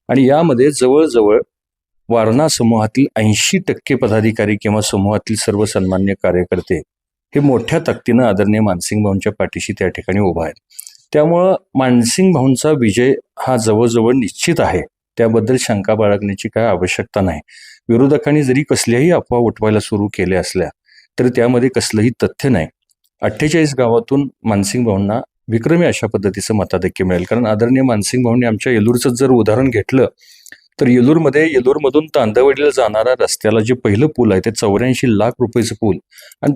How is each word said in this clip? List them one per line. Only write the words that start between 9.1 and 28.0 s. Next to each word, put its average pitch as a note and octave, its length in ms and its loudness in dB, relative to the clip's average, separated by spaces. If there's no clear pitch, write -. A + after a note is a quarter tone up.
पाठीशी G2 480 -6
त्या F#2+ 80 0
ठिकाणी F#2 320 -4
उभा E2+ 240 -2
आहेत. D#2 120 -10
त्यामुळं E3+ 420 2
मानसिंग C3 580 2
भाऊंचा C3+ 380 2
विजय B2 420 2
हा B2+ 180 -2
जवळजवळ A2+ 580 2
निश्चित C3+ 440 -2
आहे, F2+ 220 0
त्याबद्दल A2+ 420 2
शंका G#2+ 360 -2
बाळगण्याची G2+ 580 -2
काय A2+ 120 0
आवश्यकता F#2+ 560 -2
नाही. E2+ 180 -2
विरोधकांनी C#3+ 540 2
जरी C3 260 0
कसल्याही B2 420 0
अफवा B2 280 0
उठवायला G#2+ 400 0
सुरू G2+ 340 -4
केल्या F#2 260 -2
असल्या F2 300 -4
तरी B2 180 2
त्यामध्ये B2 340 2
कसलंही A2 400 -2
तथ्य A2 260 -2
नाही. F2 180 0
अठ्ठेचाळीस D3+ 560 0
गावातून B2+ 500 0
मानसिंग G#2+ 420 -2
भाऊंना G2+ 360 0
विक्रमी C3 380 0
अशा C3+ 220 -2
पद्धतीचं G2 480 -4
मताधिक्य F#2 500 -2
मिळेल, F2+ 180 0
कारण A#2 220 -2
आदरणीय A#2 360 0
मानसिंग B2+ 420 0